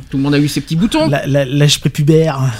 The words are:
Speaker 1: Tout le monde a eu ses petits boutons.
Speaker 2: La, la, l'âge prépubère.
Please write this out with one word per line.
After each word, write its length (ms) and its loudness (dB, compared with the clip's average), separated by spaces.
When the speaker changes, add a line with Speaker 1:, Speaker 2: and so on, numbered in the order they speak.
Speaker 1:
Tout 60 -4
le 60 0
monde 120 0
a 40 2
eu 80 2
ses 140 -6
petits 140 -6
boutons. 320 0
Speaker 2:
La, 200 -2
la, 180 2
l'âge 340 2
prépubère. 600 0